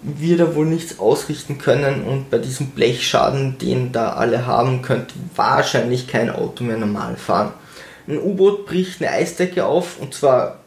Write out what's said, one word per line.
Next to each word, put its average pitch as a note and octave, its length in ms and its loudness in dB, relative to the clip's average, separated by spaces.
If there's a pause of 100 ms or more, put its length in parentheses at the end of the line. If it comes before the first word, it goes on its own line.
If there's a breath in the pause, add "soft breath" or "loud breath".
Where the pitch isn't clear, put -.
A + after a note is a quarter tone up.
wird D#3+ 360 2
er D#3+ 140 4
wohl D#3 140 2
nichts E3 320 -2
ausrichten C3+ 580 0
können C#3 460 2
und C3+ 260 -4
bei A#2+ 80 2
diesem C3 300 -2
Blechschaden, B2+ 920 0
den B2+ 340 -2
da A2+ 220 -2
alle A#2+ 320 0
haben, B2 380 2
könnte - 320 -4 (200)
wahrscheinlich B2 720 2
kein A2+ 220 0
Auto - 340 -4
mehr A2+ 140 -2
normal G#2 400 -4
fahren. G#2 340 0 (560 loud breath)
Ein D#3 120 -4
U-Boot G3 480 2
bricht F3+ 340 -2
eine D3+ 80 -2
Eisdecke F3+ 560 -2
auf F3 340 0
und C3 140 -10
zwar - 540 2